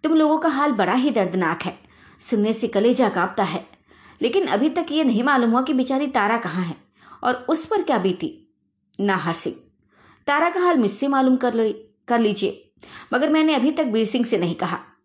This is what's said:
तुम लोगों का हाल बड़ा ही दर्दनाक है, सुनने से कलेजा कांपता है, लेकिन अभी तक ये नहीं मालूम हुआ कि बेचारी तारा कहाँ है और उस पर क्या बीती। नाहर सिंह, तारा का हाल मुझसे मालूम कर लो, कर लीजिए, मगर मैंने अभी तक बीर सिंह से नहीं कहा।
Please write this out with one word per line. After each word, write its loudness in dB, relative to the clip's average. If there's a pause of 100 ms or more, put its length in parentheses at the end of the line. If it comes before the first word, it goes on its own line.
तुम 0
लोगों 4
का 0
हाल 0
बड़ा 0
ही 2
दर्दनाक -2
है, -8 (440)
सुनने 0
से -2
कलेजा 2
कांपता -2
है, -4 (560)
लेकिन 0
अभी 0
तक -2
ये 0
नहीं 2
मालूम 2
हुआ 2
कि -2
बेचारी 0
तारा 0
कहाँ -4
है -6 (480)
और -2
उस 0
पर -2
क्या 0
बीती। -2 (680)
नाहर -2
सिंह, -8 (720)
तारा 2
का -2
हाल 4
मुझसे 0
मालूम 4
कर -2
लो, 0 (360)
कर 2
लीजिए, 0 (500)
मगर 2
मैंने 4
अभी 2
तक 0
बीर 0
सिंह 0
से 0
नहीं -2
कहा। -4 (260)